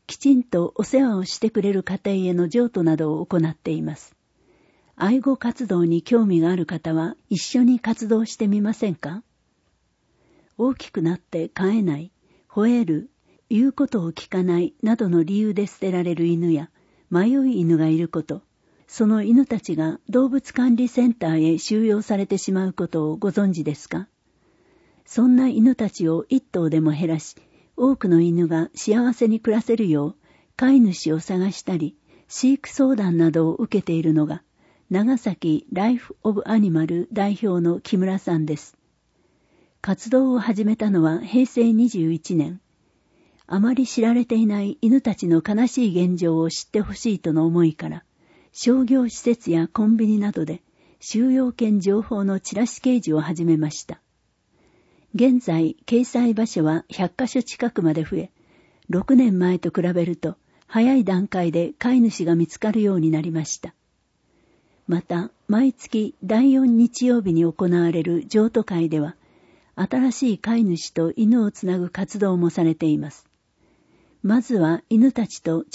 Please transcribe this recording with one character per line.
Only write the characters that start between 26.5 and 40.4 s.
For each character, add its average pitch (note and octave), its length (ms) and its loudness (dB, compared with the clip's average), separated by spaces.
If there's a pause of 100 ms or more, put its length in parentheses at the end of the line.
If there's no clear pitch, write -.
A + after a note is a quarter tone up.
で D#3 100 2
も D#3 120 2
減 D#3 160 -2
ら D#3+ 100 -2
し、 - 180 -18 (400)
多 C4 200 2
く G#3 120 -4
の E3+ 120 6
犬 E3+ 260 2
が D#3+ 280 -2
幸 A#3+ 400 0
せ A#3 140 0
に A3 120 0
暮 A3 160 0
ら A3+ 60 0
せ A#3 140 0
る A3 120 0
よ D3 200 0
う、 F3 60 -12 (420)
飼 C4 160 2
い C#4 80 8
主 F3+ 320 2
を D#3+ 80 -2
探 F#3 300 -2
し - 120 -10
た F#3 140 -4
り、 D#3 200 -6 (320)
飼 C4 260 0
育 - 140 -6
相 C4+ 260 0
談 F#3+ 240 0
な E3 120 4
ど D#3+ 180 2
を D#3+ 60 -2
受 G#3+ 240 -2
け F#3 40 -6
て F3 120 -4
い D#3+ 80 -2
る D#3 100 2
の D#3 140 2
が、 D3+ 160 -8 (480)
長 G#3+ 260 0
崎 E3+ 560 -4
ラ F#3+ 160 0
イ B3 80 0
フ - 260 -12
オ G#3+ 100 0
ブ G3 140 -4
ア A3 120 0
ニ G#3 120 2
マ D#3+ 140 0
ル E3+ 280 -4
代 G3+ 180 -2
表 F#3 320 -2
の E3+ 180 0
木 - 160 -4
村 F#3+ 220 0
さ F3 200 -4
ん D#3 80 -2
で D3+ 120 -4
す。 - 180 -20 (1040)
活 G3 300 -6
動 C4 220 2
を B3 60 0
始 G#3+ 260 -2